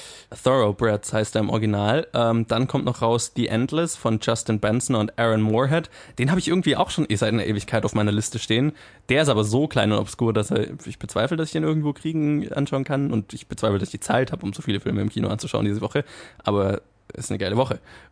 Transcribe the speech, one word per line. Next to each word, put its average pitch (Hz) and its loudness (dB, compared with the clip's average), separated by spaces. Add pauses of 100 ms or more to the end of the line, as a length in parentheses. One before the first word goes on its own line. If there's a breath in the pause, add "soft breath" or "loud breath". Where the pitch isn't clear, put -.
(440 loud breath)
Thoroughbreds 110 2
heißt 107 0
er 110 2
im 98 0
Original. 107 0
Ähm, 117 2
dann 117 0
kommt - -2
noch 123 -4
raus 117 0
The 120 0
Endless 147 0
von 113 0
Justin 113 0
Benson 113 0
und 107 0
Aaron 110 4
Moorhead. 131 2 (280 loud breath)
Den 131 2
habe 185 4
ich - -2
irgendwie 170 2
auch 180 2
schon - 0
eh 107 2
seit 107 2
einer 110 2
Ewigkeit 104 0
auf 98 -2
meiner 104 2
Liste 104 -2
stehen. 127 0 (380 loud breath)
Der 139 4
ist 147 4
aber 107 4
so 123 2
klein 107 2
und 104 2
obskur, 110 -2
dass 104 0
er, - 0 (180)
ich - -12
bezweifle, 135 -2
dass 160 -2
ich - -14
den 156 -2
irgendwo 156 0
kriegen, 151 -2
anschauen 135 -2
kann. 139 -2
Und 110 -2
ich - -14
bezweifle, 104 0
dass 92 -4
ich - -20
die - -10
Zeit 123 0
habe, - -6
um 101 -4
so - -12
viele 98 0
Filme 104 -2
im 104 0
Kino 107 -2
anzuschauen 107 -2
diese 104 0
Woche. 139 -2 (400 loud breath)
Aber 98 0 (320)
ist - -8
eine 104 -4
geile 98 -2
Woche. 127 0 (320 loud breath)